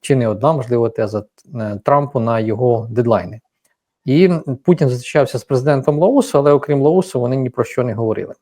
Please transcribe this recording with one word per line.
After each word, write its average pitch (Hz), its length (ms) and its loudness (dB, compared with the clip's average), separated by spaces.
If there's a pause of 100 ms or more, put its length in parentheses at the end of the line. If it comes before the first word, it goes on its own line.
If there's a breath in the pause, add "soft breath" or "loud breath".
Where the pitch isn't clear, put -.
чи 139 140 0
не 120 120 0
одна, 110 260 0
можливо, 117 360 0
теза, 107 340 -4 (320)
е, 104 300 -8
Трампу 143 340 0
на 113 200 0
його 113 500 0
дедлайни. 113 520 -2 (640)
І 165 240 4 (340)
Путін 160 260 2
зустрічався 123 500 -2
з - 40 -12
президентом 143 560 0
Лаосу, 226 380 2
але 143 140 4
окрім 143 300 2
Лаосу 160 380 0
вони 123 160 -2
ні 131 140 -2
про 123 140 -4
що 123 200 -4
не 120 100 -4
говорили. 107 480 -4